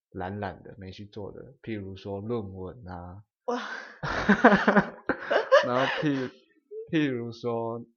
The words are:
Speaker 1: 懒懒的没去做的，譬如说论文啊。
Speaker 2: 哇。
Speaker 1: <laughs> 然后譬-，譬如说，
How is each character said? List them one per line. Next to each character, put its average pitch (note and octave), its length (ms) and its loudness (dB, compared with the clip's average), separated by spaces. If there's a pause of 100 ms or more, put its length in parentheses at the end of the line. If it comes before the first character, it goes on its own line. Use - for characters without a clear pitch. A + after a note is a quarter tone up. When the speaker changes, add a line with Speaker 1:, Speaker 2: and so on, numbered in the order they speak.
(120)
Speaker 1:
懒 G2 280 -6
懒 F#2 240 -8
的 F#2+ 140 -16
没 F#2 160 -14
去 G#2 120 -14
做 G2+ 280 -12
的， - 280 -16
譬 A2 160 -8
如 F#2+ 200 -10
说 G2 240 -8
论 G#2 340 -6
文 F#2 320 -12
啊。 F2+ 380 -14 (220)
Speaker 2:
哇。 B3 140 -4 (400)
Speaker 1:
<laughs> - 920 4 (720)
然 B2 100 2
后 C3 80 4 (180)
譬-， C3+ 280 0 (600)
譬 D3+ 220 2
如 A#2+ 200 -4
说， A#2 540 -4 (120)